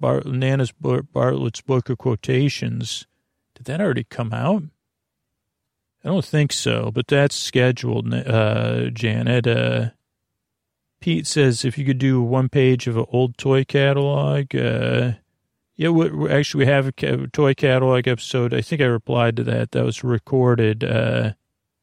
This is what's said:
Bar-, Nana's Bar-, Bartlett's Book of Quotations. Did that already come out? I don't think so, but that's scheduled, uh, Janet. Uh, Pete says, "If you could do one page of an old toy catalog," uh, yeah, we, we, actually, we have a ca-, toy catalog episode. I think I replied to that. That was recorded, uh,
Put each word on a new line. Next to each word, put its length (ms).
Bar-, 240
Nana's 480
Bar-, 300
Bartlett's 580
Book 280
of 100
Quotations. 1080
Did 120
that 140
already 220
come 300
out? 320
I 60
don't 140
think 300
so, 380
but 160
that's 280
scheduled, 800
uh, 800
Janet. 560
Uh, 440
Pete 260
says, 380
"If 140
you 80
could 100
do 240
one 300
page 360
of 120
an 120
old 280
toy 260
catalog," 880
uh, 580
yeah, 120
we, 220
we, 180
actually, 380
we 40
have 180
a 40
ca-, 400
toy 220
catalog 520
episode. 460
I 80
think 220
I 20
replied 520
to 80
that. 260
That 160
was 180
recorded, 800
uh, 480